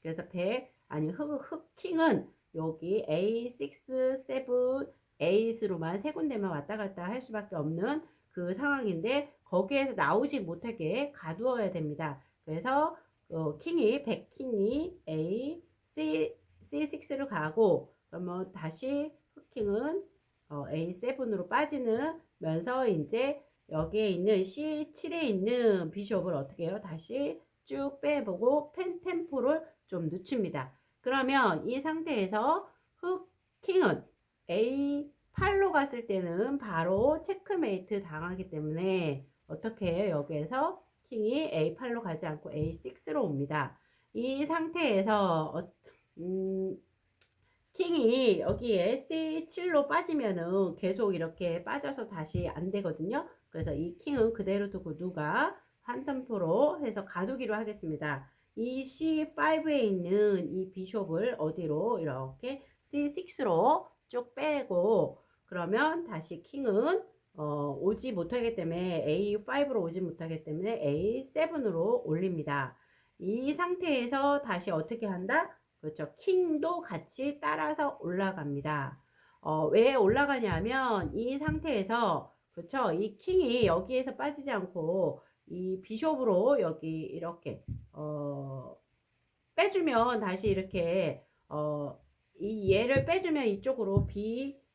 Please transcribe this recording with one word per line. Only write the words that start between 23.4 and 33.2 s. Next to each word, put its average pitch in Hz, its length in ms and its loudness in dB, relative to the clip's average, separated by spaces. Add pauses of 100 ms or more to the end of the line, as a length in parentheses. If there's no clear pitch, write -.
여기에 165 400 0
있는 190 340 4
씨칠에 302 800 -4
있는 208 680 2
비숍을 196 420 -2
어떻게 - 320 -4
해요? 190 160 -4
다시 226 600 -6 (240)
쭉 277 360 -6
빼보고 262 680 2
펜템포를 339 880 0 (260)
좀 165 220 -4
늦춥니다. 175 640 -4 (280)
그러면 254 680 2
이 262 140 -2
상태에서 294 880 0 (280)
흑 370 320 -4 (320)